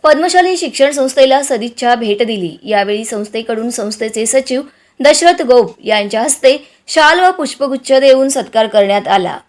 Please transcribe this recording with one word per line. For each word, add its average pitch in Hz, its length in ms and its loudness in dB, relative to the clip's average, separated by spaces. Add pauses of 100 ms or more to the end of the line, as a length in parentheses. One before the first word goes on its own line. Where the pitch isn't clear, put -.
पद्मशाली 349 540 2
शिक्षण 277 340 -2
संस्थेला 269 520 2
सदिच्छा 240 520 -2
भेट 214 280 -2
दिली. 190 420 -4
यावेळी 208 400 -2
संस्थेकडून 226 680 -6
संस्थेचे 214 560 -6
सचिव 262 360 -2 (380)
दशरथ 339 420 2
गोप 247 320 2 (100)
यांच्या 214 380 -2
हस्ते 285 440 0 (220)
शाल 320 320 4
व 370 100 4
पुष्पगुच्छ 269 640 -4
देऊन 269 360 4
सत्कार 220 380 -2
करण्यात 202 420 0
आला. 180 280 0 (120)